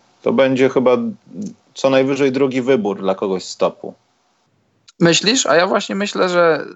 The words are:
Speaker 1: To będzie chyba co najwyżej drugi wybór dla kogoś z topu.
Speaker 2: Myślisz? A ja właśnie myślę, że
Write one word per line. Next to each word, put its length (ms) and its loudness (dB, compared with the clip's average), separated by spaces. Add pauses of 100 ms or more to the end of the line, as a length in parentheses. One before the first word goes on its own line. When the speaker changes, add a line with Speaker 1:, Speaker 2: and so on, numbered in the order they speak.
(220)
Speaker 1:
To 120 -2
będzie 360 2
chyba 280 2 (760)
co 160 -2
najwyżej 420 2
drugi 300 -2
wybór 380 0
dla 160 -2
kogoś 280 -4
z 140 -14
topu. 360 -4 (1080)
Speaker 2:
Myślisz? 460 2
A 100 2
ja 120 4
właśnie 280 -4
myślę, 340 -2
że 360 2 (100)